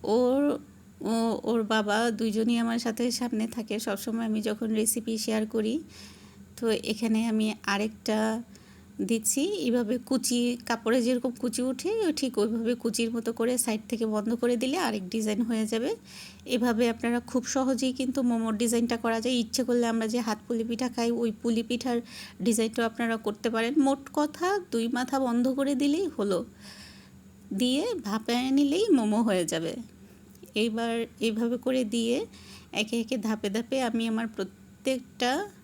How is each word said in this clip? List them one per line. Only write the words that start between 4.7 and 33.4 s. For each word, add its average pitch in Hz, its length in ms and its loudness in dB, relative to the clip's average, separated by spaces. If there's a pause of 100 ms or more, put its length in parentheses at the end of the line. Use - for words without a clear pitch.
রেসিপি 220 460 0
শেয়ার 214 280 -2
করি। 214 280 -2 (800)
তো - 100 -6 (180)
এখানে 220 440 0
আমি 220 180 0 (180)
আরেকটা 214 540 -2 (840)
দিচ্ছি। 220 440 0 (160)
এইভাবে 240 400 0
কুচি, 247 400 0 (260)
কাপড়ে 226 360 2
যেরকম 247 380 2
কুচি 247 220 -2
উঠে, 262 300 -2 (120)
ও 359 80 4
ঠিক 269 260 -2
ওইভাবে 226 380 2
কুচির 233 360 -2
মতো 233 220 -2
করে 233 240 0
সাইড 220 300 0
থেকে 226 180 -2
বন্ধ 214 300 0
করে 240 220 2
দিলে 262 220 0
আরেক 220 300 0
ডিজাইন 214 320 0
হয়ে 220 240 0
যাবে। 226 260 -2 (540)
এভাবে 233 440 2
আপনারা 233 300 0
খুব 240 260 -2
সহজেই 262 480 2
কিন্তু 254 300 -2
মোমোর 226 340 2
ডিজাইনটা 233 400 2
করা 226 220 0
যায়। 254 160 0
ইচ্ছে 233 280 0
করলে 240 240 4
আমরা 226 200 2
যে 233 140 0
হাত 214 220 -2
পুলি 226 200 -2
পিঠা 233 260 -2
খাই, 233 220 0
ওই 233 200 0
পুলি 233 320 0
পিঠার 240 340 -2 (440)
ডিজাইনটাও 226 440 2
আপনারা 226 320 0
করতে 220 320 -4
পারেন। 226 300 0
মোট 277 220 4 (120)
কথা, 302 340 0 (220)
দুই 226 180 0
মাথা 254 320 0
বন্ধ 247 260 2 (100)
করে 277 200 2
দিলেই 285 320 2
হলো, 202 320 0 (1120)
দিয়ে 247 320 2 (200)
ভাপে 220 340 -2 (140)
নিলেই 285 380 4
মোমো 220 320 4
হয়ে 190 240 4
যাবে। 165 280 -2 (840)
এইবার 226 380 0 (260)
এইভাবে 226 380 0
করে 254 260 0
দিয়ে 233 320 0 (580)
একে 220 260 0
একে 233 180 -2
ধাপে 214 320 -2